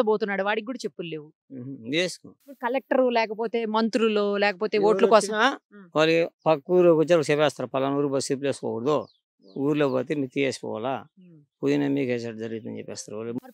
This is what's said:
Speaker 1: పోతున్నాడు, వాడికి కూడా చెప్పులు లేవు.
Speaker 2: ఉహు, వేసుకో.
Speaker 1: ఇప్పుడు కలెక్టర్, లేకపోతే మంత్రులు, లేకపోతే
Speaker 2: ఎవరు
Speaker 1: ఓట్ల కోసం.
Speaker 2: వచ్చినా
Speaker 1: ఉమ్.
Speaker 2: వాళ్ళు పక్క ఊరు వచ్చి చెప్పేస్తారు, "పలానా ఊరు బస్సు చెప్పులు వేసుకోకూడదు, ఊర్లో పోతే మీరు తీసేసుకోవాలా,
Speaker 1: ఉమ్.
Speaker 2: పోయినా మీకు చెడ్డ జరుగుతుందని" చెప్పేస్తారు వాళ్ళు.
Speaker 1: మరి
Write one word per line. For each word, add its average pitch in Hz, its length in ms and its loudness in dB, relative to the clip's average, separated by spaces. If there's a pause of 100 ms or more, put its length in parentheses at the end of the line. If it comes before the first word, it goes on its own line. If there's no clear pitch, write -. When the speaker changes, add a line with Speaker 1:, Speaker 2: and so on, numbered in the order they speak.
Speaker 1:
పోతున్నాడు, 202 360 -2
వాడికి 214 220 -2
కూడా 247 200 -10
చెప్పులు 185 220 -10
లేవు. 156 240 -12 (200)
Speaker 2:
ఉహు, 131 260 -12 (120)
వేసుకో. 165 400 -4
Speaker 1:
ఇప్పుడు - 260 -20
కలెక్టర్, 254 580 0
లేకపోతే 226 520 -2
మంత్రులు, 214 720 0
లేకపోతే 202 400 0
Speaker 2:
ఎవరు 202 100 4
Speaker 1:
ఓట్ల 214 180 4
కోసం. 202 280 6
Speaker 2:
వచ్చినా 240 260 2 (140)
Speaker 1:
ఉమ్. 196 220 -20
Speaker 2:
వాళ్ళు 165 340 4 (160)
పక్క 156 260 2
ఊరు 180 180 8
వచ్చి 160 260 6 (160)
చెప్పేస్తారు, 143 380 2
"పలానా 139 280 -2
ఊరు 143 100 0
బస్సు 135 260 -2
చెప్పులు 135 160 -4
వేసుకోకూడదు, 120 580 -2 (500)
ఊర్లో 147 320 2
పోతే 127 260 -2
మీరు 135 180 -6
తీసేసుకోవాలా, 123 720 -4 (140)
Speaker 1:
ఉమ్. 170 220 -20 (220)
Speaker 2:
పోయినా 143 240 0
మీకు 139 240 -2
చెడ్డ 117 280 -6
జరుగుతుందని" 110 400 -10
చెప్పేస్తారు 107 380 -14
వాళ్ళు. 117 160 -10
Speaker 1:
మరి 240 200 -12